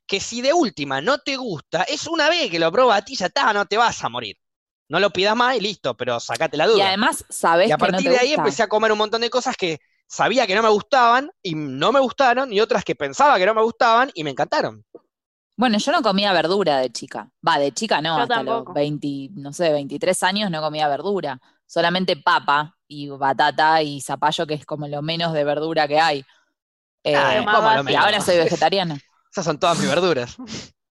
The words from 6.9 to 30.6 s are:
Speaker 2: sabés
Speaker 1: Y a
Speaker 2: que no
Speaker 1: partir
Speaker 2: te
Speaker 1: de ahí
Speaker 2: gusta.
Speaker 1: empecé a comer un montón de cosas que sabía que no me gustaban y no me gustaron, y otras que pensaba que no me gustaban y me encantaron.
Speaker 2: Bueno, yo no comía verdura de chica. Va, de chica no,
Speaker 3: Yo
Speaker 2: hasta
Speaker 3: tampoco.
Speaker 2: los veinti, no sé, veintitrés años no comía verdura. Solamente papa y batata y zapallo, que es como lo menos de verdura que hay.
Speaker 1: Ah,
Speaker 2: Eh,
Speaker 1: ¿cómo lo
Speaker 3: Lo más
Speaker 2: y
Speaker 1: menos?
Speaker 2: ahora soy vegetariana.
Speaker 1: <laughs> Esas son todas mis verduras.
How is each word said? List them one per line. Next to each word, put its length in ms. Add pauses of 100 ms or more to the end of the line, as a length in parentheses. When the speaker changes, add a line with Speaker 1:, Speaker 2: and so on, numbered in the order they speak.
Speaker 2:
sabés 360
Speaker 1:
Y 60
a 60
Speaker 2:
que 100
no 140
Speaker 1:
partir 0
Speaker 2:
te 80
Speaker 1:
de 80
ahí 140
Speaker 2:
gusta. 20
Speaker 1:
empecé 300
a 40
comer 240
un 60
montón 240
de 80
cosas 260
que 220 (300)
sabía 380
que 80
no 80
me 80
gustaban 600 (120)
y 120
no 380
me 80
gustaron, 520
y 80
otras 240
que 120
pensaba 420
que 80
no 80
me 80
gustaban 520
y 100
me 60
encantaron. 540 (720)
Speaker 2:
Bueno, 220
yo 140
no 100
comía 300
verdura 460
de 120
chica. 400 (160)
Va, 120
de 140
chica 280
no, 160
Speaker 3:
Yo 40
Speaker 2:
hasta 220
Speaker 3:
tampoco. 300
Speaker 2:
los 0
veinti, 640
no 180
sé, 200
veintitrés 500
años 280
no 100
comía 280
verdura. 520 (260)
Solamente 500
papa 600 (120)
y 200
batata 720
y 180
zapallo, 460
que 80
es 120
como 220
lo 140
menos 300
de 120
verdura 440
que 120
hay. 260 (840)
Speaker 1:
Ah, 220
Speaker 2:
Eh, 140
Speaker 1:
¿cómo 220
lo 80
Speaker 3:
Lo 40
más 60
Speaker 2:
y 60
Speaker 1:
menos? 20
Speaker 2:
ahora 240
soy 180
vegetariana. 680
Speaker 1:
<laughs> 260
Esas 140
son 140
todas 200
mis 100
verduras. 480 (560)